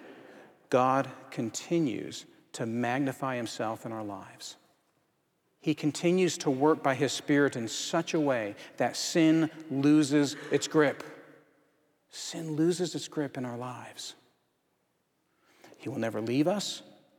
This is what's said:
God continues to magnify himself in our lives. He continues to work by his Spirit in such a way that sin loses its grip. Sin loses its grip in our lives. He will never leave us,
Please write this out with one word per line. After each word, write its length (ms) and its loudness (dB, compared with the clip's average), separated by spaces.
God 380 4
continues 920 -4
to 120 -6
magnify 720 -2
himself 500 -6
in 60 -8
our 120 -8
lives. 520 -12
He 120 0
continues 680 0
to 100 -2
work 320 4
by 140 2
his 160 0
Spirit 440 2
in 120 -4
such 460 -4
a 60 2
way 360 0
that 180 0
sin 540 4
loses 680 4
its 160 0
grip. 360 2
Sin 440 -8
loses 400 2
its 120 -8
grip 300 -4
in 80 -6
our 120 -8
lives. 580 -12
He 120 -10
will 100 -6
never 220 -2
leave 260 2
us, 340 -2